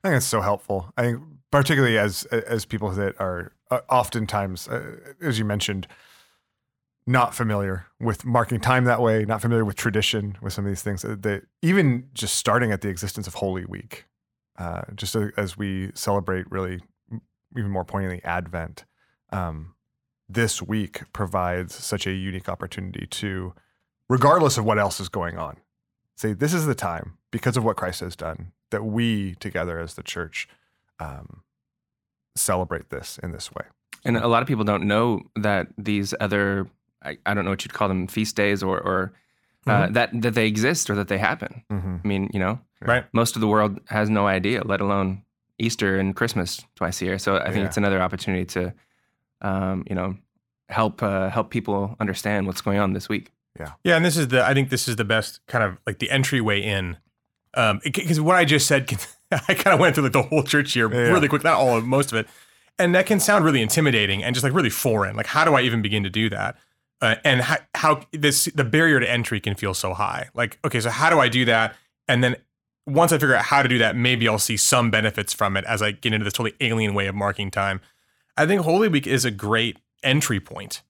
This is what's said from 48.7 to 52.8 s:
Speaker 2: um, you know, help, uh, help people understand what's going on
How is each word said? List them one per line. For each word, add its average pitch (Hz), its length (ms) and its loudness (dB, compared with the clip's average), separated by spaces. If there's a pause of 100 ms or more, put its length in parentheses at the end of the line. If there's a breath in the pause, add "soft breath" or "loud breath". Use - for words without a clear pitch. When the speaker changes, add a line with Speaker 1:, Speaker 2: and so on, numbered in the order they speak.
Speaker 2:
um, 95 480 -2
you 95 60 -4
know, 92 200 -4 (540)
help, 110 340 -2
uh, 95 260 0
help 107 200 -2
people 104 500 -2
understand 101 480 -2
what's 92 140 -6
going 101 180 0
on 95 140 2